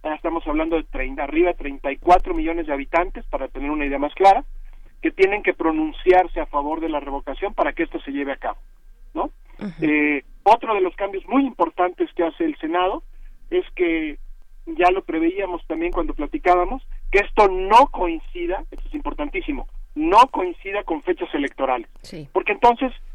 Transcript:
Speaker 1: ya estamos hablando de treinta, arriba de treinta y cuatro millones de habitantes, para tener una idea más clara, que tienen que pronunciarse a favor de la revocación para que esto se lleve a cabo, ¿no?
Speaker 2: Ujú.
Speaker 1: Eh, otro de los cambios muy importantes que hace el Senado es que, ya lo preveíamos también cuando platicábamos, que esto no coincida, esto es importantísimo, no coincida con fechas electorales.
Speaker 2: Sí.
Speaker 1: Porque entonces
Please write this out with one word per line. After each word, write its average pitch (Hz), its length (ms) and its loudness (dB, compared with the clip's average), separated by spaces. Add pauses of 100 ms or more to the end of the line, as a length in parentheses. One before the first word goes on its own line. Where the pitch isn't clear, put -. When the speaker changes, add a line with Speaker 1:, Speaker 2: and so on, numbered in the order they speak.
Speaker 1:
ya 156 100 -2
estamos 165 320 -4
hablando 160 300 0
de 156 80 -2
treinta, 135 400 -6
arriba 165 240 2
de 170 60 0
treinta 139 360 -6
y - 60 -6
cuatro 180 380 6
millones 165 320 0
de 151 60 -2
habitantes, 151 540 -2
para 135 220 -6
tener 139 220 -6
una 151 160 -2
idea 139 120 -2
más 147 160 -2
clara, 381 300 6 (580)
que 160 80 0
tienen 196 320 2
que 185 120 0
pronunciarse 165 840 2
a 151 60 -4
favor 147 340 -4
de 165 80 -4
la 147 120 -2
revocación 139 540 -6
para 151 180 0
que 170 100 -4
esto 160 180 -6
se 139 120 -10
lleve 139 200 -4
a 127 40 -6
cabo, 110 220 -6 (560)
¿no? 165 160 -4 (280)
Speaker 2:
Ujú. 165 240 -8
Speaker 1:
Eh, 151 420 2 (200)
otro 226 300 4
de 196 80 2
los 180 120 0
cambios 196 320 -6
muy 269 180 4
importantes 320 720 0
que 175 80 -2
hace 165 220 -2
el 302 140 -2
Senado 180 440 0 (480)
es 180 140 0 (100)
que, 165 440 -2 (480)
ya 185 240 4
lo 190 140 0
preveíamos 175 640 -2
también 165 260 -4
cuando 160 220 -2
platicábamos, 180 680 0 (280)
que 196 80 4
esto 202 300 4
no 196 400 6
coincida, 175 840 -4
esto - 180 -12
es - 60 -10
importantísimo, 302 720 -6 (260)
no 359 340 6
coincida 196 560 -4
con - 180 -4
fechas 180 320 -2
electorales. 131 540 -2 (140)
Speaker 2:
Sí. 156 300 -14
Speaker 1:
Porque 190 200 0
entonces 240 380 4 (240)